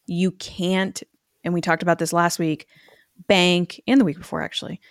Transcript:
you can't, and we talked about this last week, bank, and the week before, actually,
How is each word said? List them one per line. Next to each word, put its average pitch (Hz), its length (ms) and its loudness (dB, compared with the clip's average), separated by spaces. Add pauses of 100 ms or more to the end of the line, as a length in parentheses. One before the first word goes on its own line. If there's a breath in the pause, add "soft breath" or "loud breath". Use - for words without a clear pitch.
you 180 240 0
can't, 190 680 -4 (420)
and 175 100 -2
we 175 80 0
talked 165 220 0
about 170 160 2
this 165 140 -4
last 170 260 2
week, 156 280 -4 (600 soft breath)
bank, 180 600 2
and 269 120 6
the 226 60 6
week 156 120 -2
before, 160 240 -8
actually, - 380 -10 (120 soft breath)